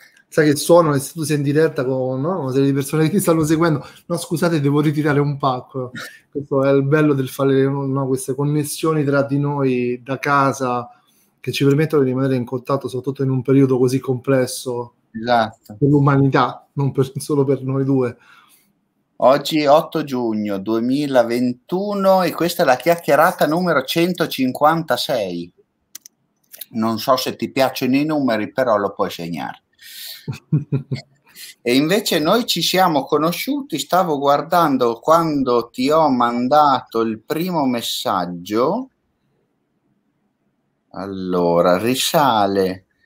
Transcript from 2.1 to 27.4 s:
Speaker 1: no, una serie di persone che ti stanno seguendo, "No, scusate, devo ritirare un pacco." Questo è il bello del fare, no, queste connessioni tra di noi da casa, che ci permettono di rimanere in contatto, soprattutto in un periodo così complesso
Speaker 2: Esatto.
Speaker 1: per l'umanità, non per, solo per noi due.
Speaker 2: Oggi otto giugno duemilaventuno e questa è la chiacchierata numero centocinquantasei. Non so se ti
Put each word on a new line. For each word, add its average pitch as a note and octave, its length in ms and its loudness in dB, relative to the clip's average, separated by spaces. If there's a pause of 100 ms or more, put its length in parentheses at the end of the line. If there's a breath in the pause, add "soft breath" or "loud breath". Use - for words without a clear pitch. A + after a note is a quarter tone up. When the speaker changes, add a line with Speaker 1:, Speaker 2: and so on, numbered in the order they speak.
Speaker 1:
no, E3+ 220 -4
una C3 100 -4
serie C#3 140 2
di C#3 60 2
persone C#3+ 320 0
che D#3 60 2
ti G3+ 100 2
stanno D#3+ 240 2
seguendo, D#3 400 0 (220 loud breath)
"No, E3+ 100 -4
scusate, E3 440 -2
devo C#3+ 200 2
ritirare D3 400 0
un C#3+ 160 -2
pacco." B2+ 560 -6 (380 loud breath)
Questo C#3 340 -2
è C#3 80 2
il C#3 120 4
bello D3+ 300 2
del C3 140 -4
fare, C3+ 400 2
no, C#3 380 -4
queste C3 280 -4
connessioni D3+ 720 -2
tra C#3 180 2
di C#3 160 -2
noi C3 640 -2
da C3 160 -6
casa, C3 720 -2 (520 soft breath)
che B2 120 -8
ci - 120 -2
permettono D3 380 2
di B2+ 80 2
rimanere C3+ 260 0
in A#2+ 80 -2
contatto, C3 440 -4
soprattutto C3+ 340 -6
in C3 80 -2
un C3 120 -2
periodo C3+ 360 4
così C3 220 2
complesso B2 960 -4 (180)
Speaker 2:
Esatto. A2+ 640 -2
Speaker 1:
per C#3+ 100 2
l'umanità, C#3 840 2
non C#3 180 -2
per, C3+ 280 -2
solo C#3+ 240 0
per C3 180 -2
noi C3+ 220 -4
due. C3 320 0 (1000 soft breath)
Speaker 2:
Oggi D3 500 2
otto D#3 380 2
giugno A2 540 -4
duemilaventuno C3 1600 0
e E3+ 100 -2
questa F3 300 -2
è D#3+ 40 2
la C3 100 4
chiacchierata E3 720 2
numero D#3+ 380 0
centocinquantasei. C3+ 1700 -2 (1160)
Non A2+ 280 -2
so C3 180 2
se B2+ 200 -6
ti A2+ 140 -8